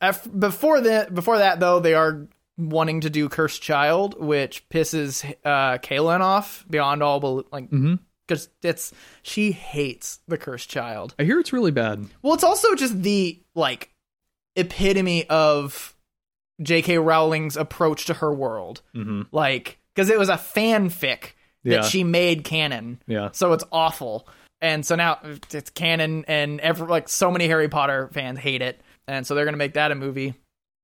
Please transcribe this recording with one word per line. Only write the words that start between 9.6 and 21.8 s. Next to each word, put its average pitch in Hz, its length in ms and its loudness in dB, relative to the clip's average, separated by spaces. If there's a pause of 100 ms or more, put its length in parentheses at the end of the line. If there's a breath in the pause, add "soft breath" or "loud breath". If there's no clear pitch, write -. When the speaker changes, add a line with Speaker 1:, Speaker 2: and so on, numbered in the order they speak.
Speaker 1:
the 165 100 -4
Cursed 123 320 -12
Child. 117 480 -8
Speaker 2:
I 139 60 0
hear 254 160 4
it's 320 140 -2
really 220 180 2
bad. 110 360 -2 (140)
Speaker 1:
Well, 294 120 2
it's 330 100 2
also 392 320 4
just 233 280 -2
the, 190 360 0 (160)
like, 139 360 -4 (640)
epitome 185 720 0
of 151 680 0 (640)
J 160 200 2
K 175 160 2
Rowling's 160 580 2
approach 156 520 -2
to 165 80 -2
her 151 180 -2
world. 113 480 -6 (120)
Speaker 2:
Mm-hmm. 107 280 -6 (100)
Speaker 1:
Like, 139 460 -2 (180)
'cause 196 140 2
it 220 100 4
was 196 100 2
a 185 60 2
fanfic 196 1000 -2 (300)
that 123 80 0
Speaker 2:
Yeah. 113 120 4